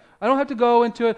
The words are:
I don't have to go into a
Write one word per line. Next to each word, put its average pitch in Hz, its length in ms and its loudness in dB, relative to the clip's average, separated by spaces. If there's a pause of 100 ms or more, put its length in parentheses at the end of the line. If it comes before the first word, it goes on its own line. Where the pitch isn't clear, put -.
(200)
I 202 60 -4
don't 269 120 0
have 277 100 -4
to 285 60 -8
go 240 280 2
into 233 260 -2
a 220 100 -2